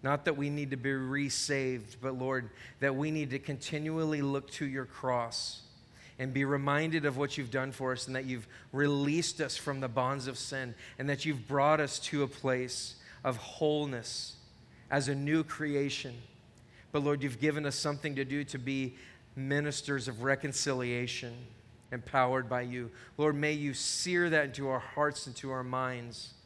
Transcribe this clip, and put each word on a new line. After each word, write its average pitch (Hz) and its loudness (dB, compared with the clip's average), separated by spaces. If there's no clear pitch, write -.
Not 143 2
that 156 4
we 143 0
need 147 -2
to 139 -2
be 131 -2
resaved, 135 0
but 131 -2
Lord, 127 0
that 135 2
we 151 0
need 151 0
to 131 -2
continually 156 0
look 139 0
to 156 -4
your 135 -2
cross - -2
and 131 -4
be 139 4
reminded 143 2
of 131 0
what 139 0
you've 127 -4
done 131 0
for 131 -2
us 123 -4
and 131 -6
that 131 -4
you've 127 -4
released 143 2
us 143 0
from 135 -4
the 131 -2
bonds 127 0
of 131 -6
sin 127 -6
and 135 -2
that 143 0
you've 135 -2
brought 143 6
us 143 0
to 143 0
a 135 2
place 127 -2
of 127 0
wholeness 147 -2
as 135 2
a 143 2
new 147 2
creation. 143 -2
But 147 4
Lord, 143 4
you've 123 -2
given 147 2
us 139 0
something 143 -2
to 135 0
do, 139 -2
to 139 -6
be 131 -2
ministers 139 0
of 117 -6
reconciliation, 127 0
empowered 127 2
by 123 0
you. 123 -6
Lord, 151 4
may 151 2
you 147 0
sear 175 2
that 151 6
into 135 -4
our 131 2
hearts 147 0
and 127 -10
to 135 -6
our 131 -2
minds. 127 -4